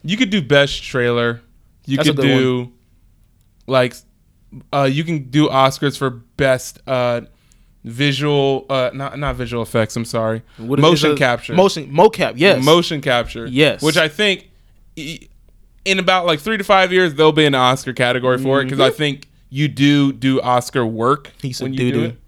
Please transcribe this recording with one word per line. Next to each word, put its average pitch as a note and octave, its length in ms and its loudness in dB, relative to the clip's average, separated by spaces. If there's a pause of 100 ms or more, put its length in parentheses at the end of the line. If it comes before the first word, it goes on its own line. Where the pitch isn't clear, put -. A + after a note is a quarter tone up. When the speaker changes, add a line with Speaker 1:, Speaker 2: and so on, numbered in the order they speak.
Speaker 1:
you F3 140 -4
could A3+ 140 0
do G3 120 0
best C#3+ 400 2
trailer. A#2+ 580 -2 (460)
You C3+ 100 -2
Speaker 2:
That's D3 120 2
a C#3+ 40 2
Speaker 1:
could C#3 100 -2
Speaker 2:
good C#3 80 4
one. C3+ 120 4
Speaker 1:
do, B2 300 -2 (920)
like, B2+ 280 0 (800)
uh, C#3 180 0
you D3+ 140 -2
can D3 260 -6
do D3+ 180 2
Oscars C3+ 500 0
for C3+ 120 -4
best, B2+ 760 -4
uh, B2 360 -2 (640)
visual, C#3 880 -2
uh, C3 240 0
not, C3+ 240 -10
not C3+ 180 -4
visual A#2+ 260 -6
effects, A2 340 -2
I'm A#2 80 -4
sorry. A2+ 380 -4 (160)
Speaker 2:
What B2 200 -4
is C#3+ 40 4
Speaker 1:
Motion D#3 300 4
Speaker 2:
it? C#3+ 60 -2
Speaker 1:
capture. B2 360 -2
Speaker 2:
Motion, F3 360 2
mocap, E3+ 460 2
yes. C#3+ 280 2
Speaker 1:
Motion E3 360 2
capture. A#2+ 460 -4
Speaker 2:
Yes. C3+ 360 0
Speaker 1:
Which D3+ 140 2
I D#3+ 120 2
think G3 420 -4 (480)
i-, D#3+ 220 -12 (640)
in F#3+ 140 0
about, F#3 280 0
like, D#3 140 0
three A3 160 -4
to G3 80 -6
five F#3+ 280 4
years, F3+ 220 2
there'll D#3 180 6
be D#3 120 4
an C#3 100 4
Oscar B2+ 380 0
category B2+ 460 0
for C3+ 240 0
it, C3 80 -4
'cause C#3 100 -4
I C3 80 6
Speaker 2:
Mm-hmm. - 80 -2
Speaker 1:
think D3 320 -4 (220)
you C#3+ 180 -2
do C#3+ 440 2
do C3 280 0
Oscar B2 460 -2
work A#2 460 -2 (100)
Speaker 2:
He C3 100 -8
said C3+ 120 -8
Speaker 1:
when C3+ 100 -6
you C3 40 -6
do B2 140 0
Speaker 2:
doo-doo. A#2 140 0
Speaker 1:
it. A#2+ 220 -10